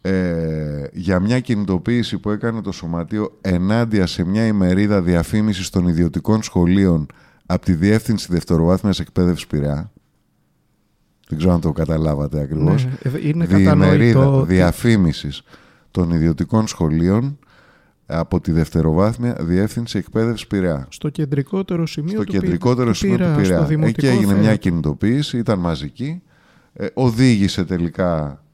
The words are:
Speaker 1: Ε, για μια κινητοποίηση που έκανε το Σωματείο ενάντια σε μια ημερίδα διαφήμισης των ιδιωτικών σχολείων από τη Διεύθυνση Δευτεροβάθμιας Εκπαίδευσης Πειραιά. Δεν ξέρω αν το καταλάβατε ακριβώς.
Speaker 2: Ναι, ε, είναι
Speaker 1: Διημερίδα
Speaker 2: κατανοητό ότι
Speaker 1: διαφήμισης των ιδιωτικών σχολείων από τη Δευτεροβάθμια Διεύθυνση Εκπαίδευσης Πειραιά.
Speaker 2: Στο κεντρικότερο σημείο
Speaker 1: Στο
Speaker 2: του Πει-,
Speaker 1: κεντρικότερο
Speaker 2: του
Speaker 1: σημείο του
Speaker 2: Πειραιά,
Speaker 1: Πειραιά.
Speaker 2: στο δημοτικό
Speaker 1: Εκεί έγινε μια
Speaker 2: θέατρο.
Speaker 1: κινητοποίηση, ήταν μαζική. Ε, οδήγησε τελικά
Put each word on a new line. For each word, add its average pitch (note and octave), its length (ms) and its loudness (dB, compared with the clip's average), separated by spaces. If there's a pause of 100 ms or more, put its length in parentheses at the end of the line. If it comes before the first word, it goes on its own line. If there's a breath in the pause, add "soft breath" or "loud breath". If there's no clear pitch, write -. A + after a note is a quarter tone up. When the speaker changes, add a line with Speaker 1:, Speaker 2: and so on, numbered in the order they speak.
Speaker 1:
Ε, D#2+ 920 -4
για F2+ 280 0
μια A#2 200 0
κινητοποίηση G#2 760 -2
που G#2 120 -4
έκανε A2 300 -4
το F#2+ 120 -8
Σωματείο E2+ 680 -6
ενάντια G2 680 0
σε F2 180 -4
μια G#2 220 0
ημερίδα G2+ 560 2
διαφήμισης F2+ 680 0
των F2 180 2
ιδιωτικών F2 540 0
σχολείων F2+ 640 2 (400 soft breath)
από F2+ 180 -2
τη F#2 100 2
Διεύθυνση G#2 560 0
Δευτεροβάθμιας F2 720 0
Εκπαίδευσης F2 460 -2
Πειραιά. D2 460 -4 (1400)
Δεν D#2 100 -6
ξέρω F2+ 140 2
αν E2+ 80 2
το D#2+ 120 -2
καταλάβατε D2+ 680 -2
ακριβώς. D#2 440 0
Speaker 2:
Ναι, B2+ 80 -4 (100)
ε, C#3 260 -4
είναι E3 180 -2
Speaker 1:
Διημερίδα F#2+ 280 4
Speaker 2:
κατανοητό A2+ 680 4
ότι F#2 140 2
Speaker 1:
διαφήμισης F2+ 880 2 (480 soft breath)
των E2+ 200 -2
ιδιωτικών E2 560 0
σχολείων F#2 720 0 (680 soft breath)
από E2 340 -2
τη - 120 -4
Δευτεροβάθμια E2+ 880 0
Διεύθυνση G#2 580 -2
Εκπαίδευσης A2 480 -4
Πειραιά. E2+ 440 -2
Speaker 2:
Στο - 180 -10
κεντρικότερο D#3 800 -4
σημείο D#3 280 -8
Speaker 1:
Στο G#3+ 100 -4
Speaker 2:
του G3 80 -10
Πει-, G3 60 0
Speaker 1:
κεντρικότερο B2 520 0
Speaker 2:
του F#2+ 60 0
Speaker 1:
σημείο F#3+ 200 0
του F3+ 60 0
Speaker 2:
Πειραιά, E3+ 200 0
Speaker 1:
Πειραιά. F#2 160 2
Speaker 2:
στο D#2 80 2
δημοτικό D3+ 400 0
Speaker 1:
Εκεί B2 100 4
έγινε G2+ 160 2
μια G2+ 100 2
Speaker 2:
θέατρο. A2 160 4
Speaker 1:
κινητοποίηση, F#2+ 800 -2
ήταν A2 200 0
μαζική. F2 640 -6 (500 soft breath)
Ε, - 220 -8
οδήγησε A2+ 680 2
τελικά E2+ 760 -2 (120)